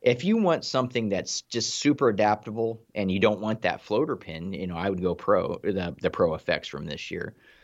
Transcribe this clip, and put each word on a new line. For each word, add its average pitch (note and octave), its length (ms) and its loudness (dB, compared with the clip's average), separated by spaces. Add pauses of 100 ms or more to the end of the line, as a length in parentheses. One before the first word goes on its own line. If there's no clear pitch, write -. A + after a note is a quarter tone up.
if B2 220 2
you G#3 120 2
want F3+ 280 2
something A#2+ 460 -2
that's F#2 320 -4
just - 340 -4
super C#3+ 320 2
adaptable A2 720 2 (100)
and G2 180 0
you F#2+ 100 2
don't G#2+ 180 4
want G#2+ 240 -4
that F2 180 0
floater B2 360 -2
pin, E2+ 360 -10
you F2+ 140 -6
know, F2 100 -6
I F#2+ 140 -2
would F#2 100 -2
go F2+ 140 0
Pro, F2+ 480 2
the, F2+ 380 -2
the F2 100 0
Pro E2+ 240 2
F - 140 -6
X D#2+ 180 0
from C#2+ 200 -10
this D2 240 -8
year. - 240 -8 (300)